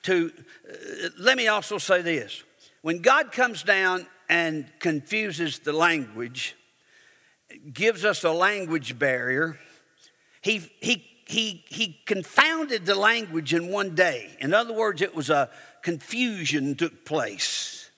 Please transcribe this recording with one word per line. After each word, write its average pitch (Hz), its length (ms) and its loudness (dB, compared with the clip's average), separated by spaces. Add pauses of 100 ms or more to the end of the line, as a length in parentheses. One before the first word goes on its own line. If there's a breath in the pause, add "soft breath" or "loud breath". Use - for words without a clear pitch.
to, 175 280 2 (380 loud breath)
uh, - 400 -10 (100)
let 247 160 4
me 240 120 0
also 208 300 0
say 180 240 2
this. 156 400 -4 (420 soft breath)
When 170 160 -2
God 254 340 4
comes 233 300 0
down 185 440 2 (220)
and 160 360 2 (140)
confuses 165 800 -2
the 147 140 -2
language, 127 840 0 (1160 soft breath)
gives 202 320 0
us 208 180 2
a 170 80 4
language 165 680 0
barrier, 131 600 0 (800 soft breath)
he, 202 400 -2
he, 226 260 -2 (220)
he, 214 400 -4
he 190 380 -6
confounded 269 800 0
the 196 100 2
language 196 580 0
in 170 160 0
one 196 240 -2
day. 151 460 0
In 139 140 0
other 233 180 2
words, 214 300 0
it 185 120 -2
was 147 160 -4
a 143 200 4 (320 loud breath)
confusion 165 960 -2
took - 280 -4
place. - 960 -4